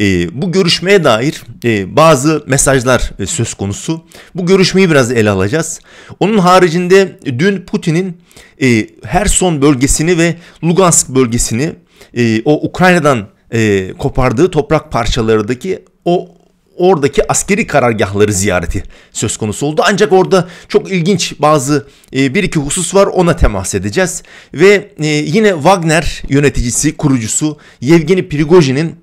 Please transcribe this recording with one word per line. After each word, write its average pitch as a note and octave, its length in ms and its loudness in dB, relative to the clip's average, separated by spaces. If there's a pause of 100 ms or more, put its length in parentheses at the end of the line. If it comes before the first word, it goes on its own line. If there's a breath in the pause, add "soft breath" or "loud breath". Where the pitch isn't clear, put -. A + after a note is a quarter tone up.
E, G2 420 -2
bu F3+ 100 -4
görüşmeye F#3 520 0
dair, B2+ 380 0 (220)
e, G2+ 320 -2
bazı D3+ 500 2
mesajlar, C3 720 0
e, G2+ 80 -6
söz - 280 -6
konusu. G#2 500 -8 (300 loud breath)
Bu F3+ 120 -6
görüşmeyi F#3+ 440 2
biraz C3 220 2
ele G#2+ 180 2
alacağız. G#2 500 -2 (400 loud breath)
Onun G#3 180 0
haricinde F3+ 840 2
dün F3+ 360 -2
Putin'in, F3 600 -4 (420 soft breath)
e, A#2 240 2 (180)
Herson E3+ 580 0
bölgesini D3+ 560 0
ve E3+ 180 0 (280 loud breath)
Lugansk E3+ 440 2
bölgesini, B2 640 -2 (440 soft breath)
e, A2+ 280 0
o D3+ 220 0
Ukrayna'dan, D3+ 680 0 (160)
e, G2+ 460 0
kopardığı C3 520 0
toprak D#3 420 -2
parçalarındaki A2+ 920 -2 (200)
o F3 240 -2 (480)
oradaki E3 560 2
askeri G#3 340 -2
karargahları G#2+ 640 0
ziyareti F2+ 500 -4 (300 soft breath)
söz - 240 -6
konusu A2 300 -6
oldu. D#3 180 -2
Ancak G3 280 0
orada F#3 360 2 (200 loud breath)
çok F#3 240 -2
ilginç F3+ 460 -2
bazı, D3 480 0 (300 soft breath)
e, C3+ 180 0
bir G3+ 80 0
iki F3 160 -4
husus D3 360 -4
var, G3 120 4
ona E3+ 300 0
temas G#2 380 -2
edeceğiz. G#2 480 -4 (320 loud breath)
Ve, G3 440 4
e, D3+ 80 -4
yine D3+ 440 0
Wagner E3 800 0
yöneticisi, C#3 680 0
kurucusu C#3 640 -2 (220 soft breath)
Yevgeni E3+ 480 2
Prigojin'in D3+ 760 2